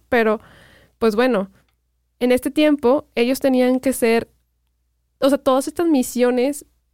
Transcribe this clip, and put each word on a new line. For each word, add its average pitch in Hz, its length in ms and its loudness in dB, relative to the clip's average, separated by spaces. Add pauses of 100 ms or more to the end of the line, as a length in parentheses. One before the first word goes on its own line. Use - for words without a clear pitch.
pero, 220 300 0 (580)
pues 220 180 0
bueno, 220 360 0 (680)
en 247 120 0
este 254 200 0
tiempo 302 540 0 (100)
ellos 240 240 0
tenían 254 400 0
que 262 140 -2
ser, 226 340 -2 (920)
o 277 100 2
sea, 277 80 2
todas 269 300 0
estas 339 200 -4
misiones, 247 800 -2 (280)